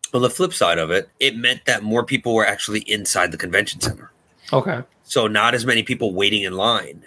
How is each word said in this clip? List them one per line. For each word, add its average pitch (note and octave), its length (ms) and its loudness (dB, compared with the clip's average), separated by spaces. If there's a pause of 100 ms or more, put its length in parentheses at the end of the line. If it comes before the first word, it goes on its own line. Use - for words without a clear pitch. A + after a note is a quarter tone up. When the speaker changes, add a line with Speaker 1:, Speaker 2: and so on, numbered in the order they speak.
(140)
Speaker 1:
on B2 80 2
the B2 80 4
flip F3+ 240 -2
side E2+ 240 2
of E2 140 0
it, F#2+ 180 0 (100)
it C3 160 2
meant B2 300 -2
that A2+ 180 0
more A2+ 220 0
people A#2+ 280 -2
were A2 120 4
actually G#2 360 -2
inside F#2+ 500 0
the E2 60 -10
convention F#2+ 440 -2
center. - 300 -6 (420)
Speaker 2:
Okay. C3+ 280 0 (220)
Speaker 1:
So A2+ 240 0
not G#2+ 280 2
as A#2 100 -2
many A#2 180 2
people A#2 300 -2
waiting G2+ 300 2
in F#2 100 -4
line F#2+ 540 -2